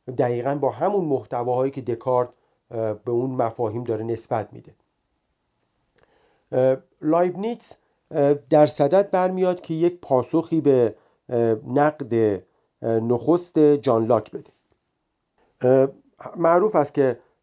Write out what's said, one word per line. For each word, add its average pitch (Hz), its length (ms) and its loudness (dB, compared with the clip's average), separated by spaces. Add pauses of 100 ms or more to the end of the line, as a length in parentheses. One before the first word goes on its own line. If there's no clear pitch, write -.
(180)
دقیقاً 123 380 -2
با 135 140 -2
همون 170 360 -2
محتواهایی 127 640 -4
که 135 100 -12
دکارت، 123 480 -2 (420)
اه، 110 220 -4
به 120 180 -10
اون 123 180 -2
مفاهیم 120 540 -4
داره 110 200 -6
نسبت 113 500 -6
می‌ده. - 200 -20 (1800)
اه، 131 260 2 (240)
لایبنیتس، 180 760 -2 (340)
اه، 147 220 2
در 151 320 4
صدد 160 460 2
برمیاد 185 500 0
که - 120 -8
یک 170 280 0
پاسخی 156 600 0
به، 127 340 4 (340)
اه، 123 80 -4 (300)
نقد، 117 760 0 (380)
اه، 117 80 -4 (100)
نخست 123 600 0
جان 135 460 2
لاک 110 260 0
بده. - 200 -16 (1080)
اه، 131 260 4 (480)
معروف 175 400 2
است 147 180 0
که 127 260 0 (240)